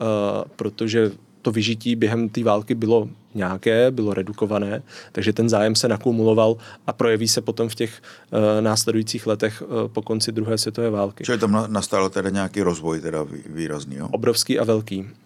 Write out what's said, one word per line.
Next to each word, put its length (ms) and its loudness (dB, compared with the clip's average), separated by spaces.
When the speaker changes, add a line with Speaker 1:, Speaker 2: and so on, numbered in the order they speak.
Speaker 1:
protože 540 0
to 100 0
vyžití 440 0
během 320 2
té 160 -4
války 300 2
bylo 340 2
nějaké, 540 2
bylo 240 0
redukované, 680 -2
takže 200 0
ten 160 2
zájem 260 4
se 140 2
nakumuloval 680 4
a 60 -4
projeví 360 2
se 120 0
potom 280 -2
v 60 -8
těch, 280 -6
eh, 40 0
následujících 640 0
letech, 360 0
eh, 260 -4
po 140 -6
konci 300 -2
druhé 260 -2
světové 320 -2
války. 340 -4
Speaker 2:
Čili 140 0
tam 140 2
na-, 140 2
nastal 440 0
teda 200 -2
nějaký 320 -2
rozvoj 380 0
teda 220 -4
vý-, 240 -10
výrazný, 500 -8
jo? 160 -6
Speaker 1:
Obrovský 460 0
a 60 2
velký. 420 -2